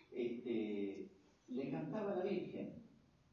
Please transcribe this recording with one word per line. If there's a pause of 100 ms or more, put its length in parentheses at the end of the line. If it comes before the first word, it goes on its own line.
(100)
este, (380)
le
cantaba
a
la
Virgen". (500)